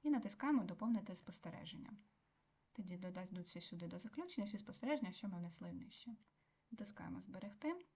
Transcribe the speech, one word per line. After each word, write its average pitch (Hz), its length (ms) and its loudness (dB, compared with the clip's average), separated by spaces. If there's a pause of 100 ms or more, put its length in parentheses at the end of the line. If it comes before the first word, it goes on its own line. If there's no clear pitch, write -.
І 294 80 6
натискаємо 262 540 6
«Доповнити 196 500 4
спостереження». - 760 -8 (800)
Тоді 180 240 -4
додадуться 180 640 -4
сюди 170 260 -4
до 170 120 -4
заключення 240 480 -2
всі 208 120 -2
спостереження, 233 540 0
що - 160 -4
ми 175 100 -2
внесли 175 340 -4
нижче. - 440 -8 (540)
Натискаємо 185 500 -6
«Зберегти». 202 560 -2 (200)